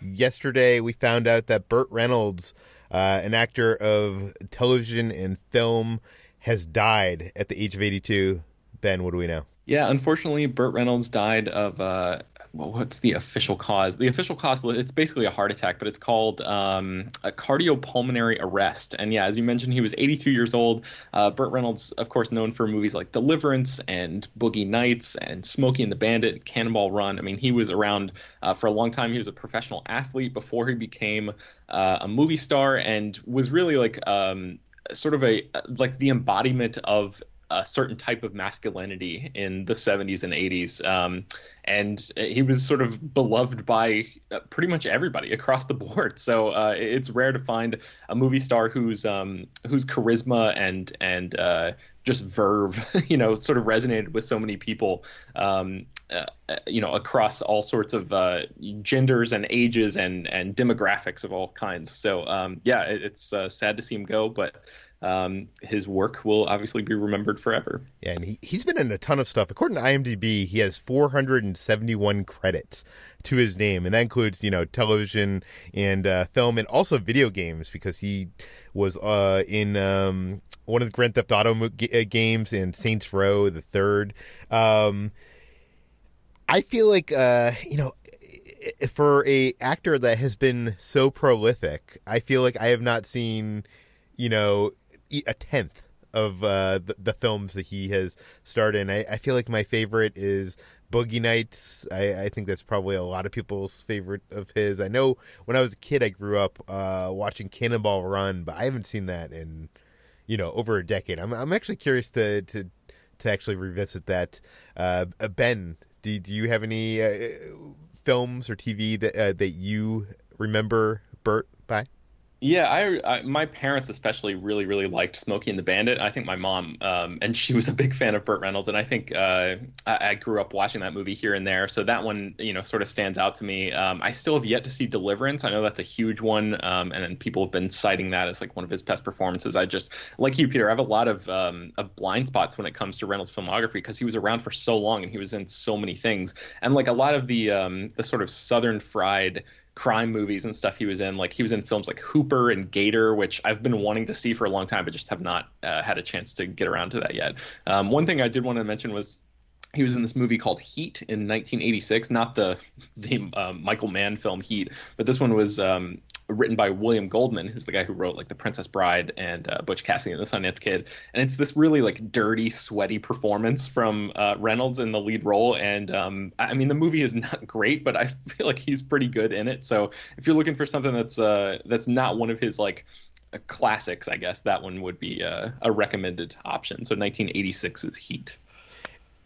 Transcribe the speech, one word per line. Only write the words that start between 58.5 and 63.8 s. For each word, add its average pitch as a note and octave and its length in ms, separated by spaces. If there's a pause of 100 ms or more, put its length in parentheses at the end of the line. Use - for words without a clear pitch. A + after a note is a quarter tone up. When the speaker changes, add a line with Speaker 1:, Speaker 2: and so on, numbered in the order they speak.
Speaker 2:
genders B2 520
and G#2 180
ages A#2 480
and, F#2 300
and F#2 280
demographics A2 680
of G2 80
all F#2 160
kinds. F2+ 440
So, F#2 340
um, F#2 380
yeah, A#2 200
it, G2 180
it's, - 320
uh, F#2+ 160
sad G#2 260
to A2+ 60